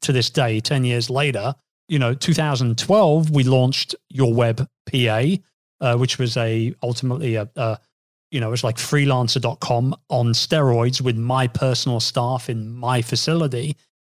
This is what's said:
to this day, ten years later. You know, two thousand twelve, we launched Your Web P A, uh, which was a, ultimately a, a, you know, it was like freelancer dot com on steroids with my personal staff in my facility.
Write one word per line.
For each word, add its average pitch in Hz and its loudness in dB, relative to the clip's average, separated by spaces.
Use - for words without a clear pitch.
to - -2
this 123 2
day, 117 0
ten 131 0
years 120 0
later. 131 -2
You 156 0
know, 120 2
two 156 0
thousand 127 0
twelve, 160 4
we 143 4
launched 127 2
Your 127 2
Web 117 0
P 123 0
A, 135 0
uh, 120 2
which 123 0
was 120 -2
a, 113 0
ultimately 123 -4
a, 107 -4
a, 113 -4
you 147 -4
know, 113 -2
it 110 -4
was 120 -4
like 113 -2
freelancer 135 0
dot 117 -4
com 123 0
on 120 2
steroids 127 2
with 123 -2
my 127 0
personal 127 -2
staff 123 -2
in 113 -6
my 123 0
facility. 147 -2